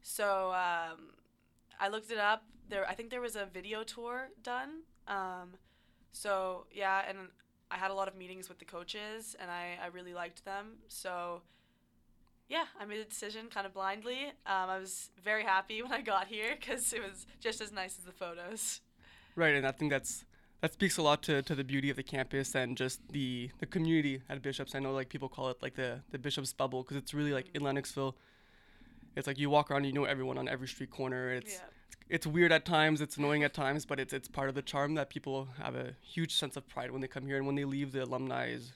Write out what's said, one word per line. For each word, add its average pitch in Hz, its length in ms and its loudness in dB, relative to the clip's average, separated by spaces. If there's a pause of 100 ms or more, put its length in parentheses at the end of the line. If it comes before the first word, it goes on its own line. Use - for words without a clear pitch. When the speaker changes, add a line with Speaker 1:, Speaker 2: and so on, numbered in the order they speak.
Speaker 1:
So, 190 520 2
um, 165 560 0 (720)
I 196 80 2
looked 220 200 -6
it 226 80 -2
up. 214 260 4 (260)
There, 196 180 0
I 185 60 -4
think 226 160 -8
there 247 120 -6
was 233 140 -6
a 208 100 -4
video 190 380 -8
tour 240 460 -8 (120)
done. 269 420 -6 (240)
Um, 185 480 -4 (580)
so, 190 600 0
yeah, 196 340 2
and 190 100 -6 (520)
I 185 60 -6
had 185 160 -2
a - 20 -4
lot 190 140 0
of 190 80 -10
meetings 185 320 -14
with 175 120 -18
the 170 60 -20
coaches, 214 720 -10
and 175 140 -8
I, 175 320 -6
I 180 40 -6
really 180 260 -12
liked 175 320 -8
them. 202 320 -8 (100)
So, 175 540 -6 (1080)
yeah, 311 160 0 (140)
I 208 60 -8
made 208 140 -6
a 214 60 -8
decision 214 440 -10
kind 196 180 -4
of 190 60 -10
blindly. 214 540 -4 (180)
Um, 190 240 2
I 190 100 0
was 190 320 -10 (100)
very 214 220 2
happy 208 380 4
<laughs> - 20 -4
when 254 80 -4
I 285 100 0
got 196 260 2
here 220 340 -2
'cause 254 320 0
it 233 80 -2
was 196 240 -10 (140)
just 226 220 -2
as 208 100 -8
nice 190 260 -6
as 175 80 -16
the 180 60 -16
photos. 175 680 -6 (540)
Speaker 2:
Right, 160 180 8
and 135 140 6
I 135 40 4
think 151 200 2
that's, - 340 0 (360)
that 160 120 2
speaks - 240 4
a 175 60 2
lot 147 200 8
to, 143 200 4
to 151 100 0
the 139 100 0
beauty 135 280 0
of 131 60 0
the 139 60 -4
campus 135 520 -2
and 127 200 2
just 131 260 -2 (100)
the, 127 480 -2
the 160 80 -4
community 156 640 4
at 139 120 -4
Bishops. 135 320 -6
I 139 60 0
know, 135 140 0
like, 131 160 0
people 135 200 -6
call 135 200 -4
it, 127 120 -6
like, 131 140 -6
the, 127 240 -2 (120)
the 135 60 -8
Bishops 135 360 -4
bubble 131 300 0
'cause 139 140 -6
it's 139 160 -8
really, 147 200 2
like, 135 200 -2
Speaker 1:
Mm-hmm. 143 140 0
Speaker 2:
in 139 80 2
Lennoxville. 135 400 -2 (1000)
It's 139 120 -4
like 139 100 -2
you 143 120 4
walk 147 220 6
around, 139 120 4
you 139 100 2
know 139 120 4
everyone 131 320 0
on 131 100 -2
every 127 200 -2
street 131 240 -8
corner. 127 400 -2
It's, 127 220 -4
Speaker 1:
Yeah. 180 60 -10 (280)
Speaker 2:
it's, - 100 -20 (120)
it's 160 180 0
weird 170 240 8
at 160 140 8
times, 156 360 8
it's 151 160 -2
annoying 147 260 6
at 143 100 4
times, 147 320 2
but 139 140 -2
it's, 131 140 -2
it's 135 140 -4
part 139 220 0
of 131 60 -2
the 139 60 -2
charm 143 340 0
that 143 140 0
people 135 400 -4 (100)
have 127 160 -4
a 127 260 -6
huge - 320 -2
sense 135 220 0
of 135 120 -10
pride 123 240 -6
when 131 100 -4
they 131 60 -4
come 131 200 -6
here. 139 100 0
And 135 80 2
when 139 100 2
they 143 100 2
leave, 139 260 -2
the 131 120 0
alumni 127 440 -2
is 120 280 -6